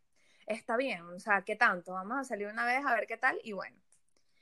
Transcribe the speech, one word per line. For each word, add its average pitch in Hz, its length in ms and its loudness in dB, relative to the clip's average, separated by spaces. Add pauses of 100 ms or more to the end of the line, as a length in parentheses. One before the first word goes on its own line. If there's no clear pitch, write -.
(460)
está 226 300 -4
bien, 233 260 0
o 175 180 -12
sea, 202 220 4
¿qué 214 140 -4
tanto? 190 380 4
Vamos 196 240 -4
a 269 60 -4
salir 208 240 -6
una 226 180 -4
vez 254 200 2
a 254 80 4
ver 208 120 2
qué 226 100 -6
tal", 285 280 2
y 220 80 -8
bueno, 185 240 -8 (640)